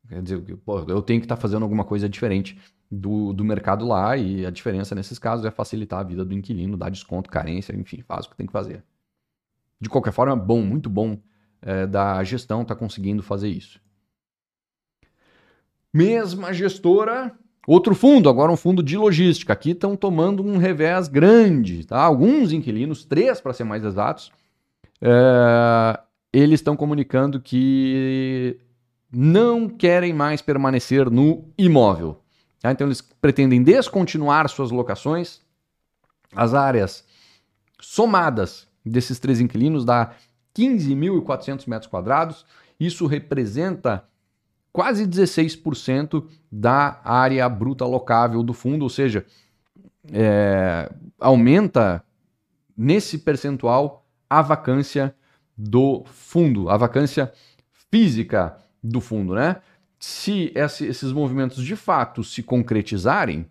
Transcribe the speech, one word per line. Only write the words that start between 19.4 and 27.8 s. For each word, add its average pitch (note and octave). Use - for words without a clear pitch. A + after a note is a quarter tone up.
Aqui D#3
tão G3
tomando F#3+
um G3+
revés F3
grande, C#3+
tá? A#2+
Alguns E3+
inquilinos, C#3+
três A3
pra B2+
ser -
mais G#2+
exatos, G#2
é, A#2+
eles D3
tão D3+
comunicando C#3+
que C3